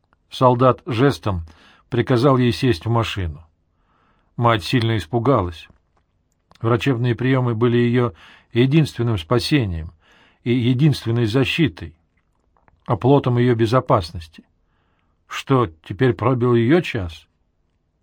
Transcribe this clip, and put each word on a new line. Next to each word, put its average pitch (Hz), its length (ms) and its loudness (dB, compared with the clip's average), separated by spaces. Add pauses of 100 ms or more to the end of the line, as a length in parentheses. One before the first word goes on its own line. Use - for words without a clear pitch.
(280)
Солдат 127 580 2
жестом 110 600 -2 (420)
приказал 127 500 2
ей 123 140 2
сесть 117 340 -2
в 113 40 -4
машину. 95 540 -4 (920)
Мать 117 280 0
сильно 113 320 0
испугалась. 113 720 -2 (920)
Врачебные 120 540 0
приёмы 127 400 0
были 120 220 0
её 120 360 0 (400)
единственным 120 640 0
спасением 98 760 -2 (520)
и 120 80 -2
единственной 120 720 0
защитой, 117 680 -2 (920)
оплотом 135 520 2
её 123 160 2
безопасности. 113 880 -2 (840)
Что, 123 420 0 (160)
теперь 120 280 0
пробил 123 420 0
её 120 260 4
час? 95 460 -10 (760)